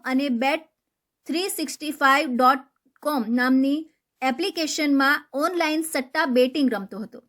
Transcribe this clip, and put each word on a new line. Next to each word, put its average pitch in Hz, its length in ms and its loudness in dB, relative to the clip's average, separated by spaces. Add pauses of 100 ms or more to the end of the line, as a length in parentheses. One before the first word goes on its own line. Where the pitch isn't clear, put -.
અને 262 240 0
બેટ 269 320 -2 (640)
થ્રી 349 220 -4
સિક્સટી 302 420 -8
ફાઈવ 277 380 2
ડોટ 254 300 4 (440)
કોમ 285 260 -2
નામની 262 640 2 (320)
એપ્લિકેશનમાં 285 1080 0
ઓનલાઈન 320 500 0
સટ્ટા 311 420 -4
બેટિંગ 262 500 2
રમતો 190 240 -8
હતો. - 300 -12